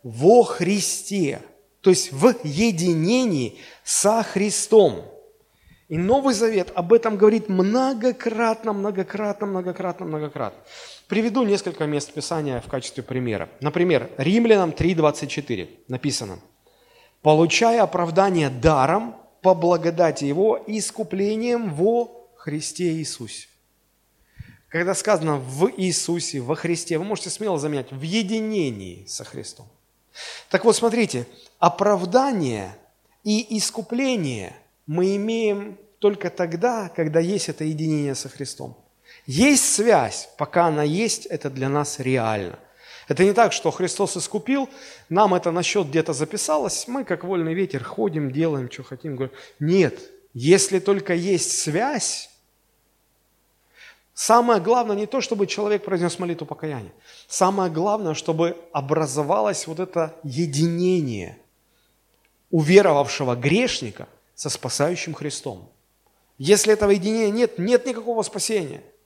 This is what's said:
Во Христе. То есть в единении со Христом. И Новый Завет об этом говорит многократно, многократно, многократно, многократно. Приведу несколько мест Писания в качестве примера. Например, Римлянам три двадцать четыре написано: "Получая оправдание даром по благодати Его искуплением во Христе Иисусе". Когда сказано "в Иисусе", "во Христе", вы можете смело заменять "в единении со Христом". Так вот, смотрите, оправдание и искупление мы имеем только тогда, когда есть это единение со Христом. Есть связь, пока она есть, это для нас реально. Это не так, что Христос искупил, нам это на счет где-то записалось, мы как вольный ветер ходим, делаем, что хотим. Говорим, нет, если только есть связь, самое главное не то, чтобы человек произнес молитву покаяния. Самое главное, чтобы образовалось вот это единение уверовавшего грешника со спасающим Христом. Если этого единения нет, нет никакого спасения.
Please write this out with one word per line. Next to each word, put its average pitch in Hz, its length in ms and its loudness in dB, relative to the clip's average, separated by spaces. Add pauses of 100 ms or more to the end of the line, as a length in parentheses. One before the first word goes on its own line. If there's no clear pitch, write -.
Во 151 420 6
Христе. 185 960 -2 (400)
То - 80 4
есть - 240 2
в 185 200 6 (100)
единении 170 1120 0 (260)
со 214 400 2
Христом. 190 800 2 (840)
И 156 80 -4
Новый 254 360 2
Завет 214 400 0
об 175 200 2
этом 226 240 4
говорит 214 320 4
многократно, 220 1200 0
многократно, 202 720 -4
многократно, 180 600 -6
многократно. 151 540 -6 (480)
Приведу 220 360 0
несколько 190 420 0
мест 147 280 -4
Писания 147 480 -4
в - 60 -18
качестве 131 360 -8
примера. 120 460 -4 (100)
Например, 151 580 2
Римлянам 196 540 4
три 170 240 0
двадцать 151 340 2
четыре 107 400 -6 (200)
написано: 123 500 -6 (840)
"Получая 170 600 4
оправдание 175 680 2
даром 156 680 2 (240)
по 185 120 6
благодати 170 680 2
Его 165 420 0
искуплением 214 1080 -4
во 226 640 0
Христе 160 560 -4
Иисусе". - 560 -10 (1200)
Когда 175 240 -2
сказано 160 420 0
"в 135 400 -2
Иисусе", 170 640 -2
"во 127 160 -2
Христе", 165 420 -4
вы 160 60 -2
можете 196 260 -6
смело 190 300 -4
заменять 143 320 -4
"в 135 100 -12
единении 170 1040 -4
со - 200 -12
Христом". - 400 -16 (840)
Так 180 160 0
вот, 226 100 6
смотрите, 208 520 0 (320)
оправдание 175 1160 0 (480)
и 214 340 -2
искупление 202 960 -4 (320)
мы 180 300 0
имеем 208 640 -2 (220)
только 202 300 0
тогда, 180 600 -2
когда 160 320 0
есть 185 260 -2
это 160 160 -8
единение 156 520 -2
со - 120 -10
Христом. - 480 -12 (520)
Есть 240 480 4
связь, 190 600 2
пока 170 280 2
она 151 180 2
есть, 175 440 0
это 151 220 -8
для 131 200 -4
нас 143 300 -2
реально. 113 600 -2 (480)
Это 147 160 2
не 196 100 4
так, 220 200 4
что - 180 -2
Христос 185 460 -4
искупил, 262 500 -4 (400)
нам 190 280 4
это 175 160 0
на 175 120 -2
счет 180 240 0
где-то 160 260 0
записалось, 208 720 -2
мы 254 180 -6
как 170 180 -4
вольный 175 300 -2
ветер 180 300 -2
ходим, 156 480 -2
делаем, 143 380 -2
что - 140 -16
хотим. 139 320 -12
Говорим, 127 200 -6 (240)
нет, 165 400 4 (340)
если 180 460 4
только 190 340 0
есть 175 480 0
связь, 214 680 -4 (1800)
самое 233 460 4
главное 220 380 0
не 208 80 -2
то, 247 160 -4
чтобы 202 260 -2
человек 208 380 -2
произнес 175 340 -2
молитву 170 260 -6
покаяния. 143 460 -10 (360)
Самое 185 440 0
главное, 185 420 -2
чтобы 170 440 -2 (160)
образовалось 151 960 -2
вот 160 120 -10
это 170 440 -4
единение 156 1120 -2 (1120)
уверовавшего 151 840 4
грешника 143 720 -2 (280)
со - 140 -10
спасающим 156 640 -4
Христом. 127 560 -10 (680)
Если 202 360 4
этого 208 180 2
единения 214 400 2
нет, 233 280 0
нет 247 260 2
никакого 226 380 -4
спасения. 185 580 -6 (240)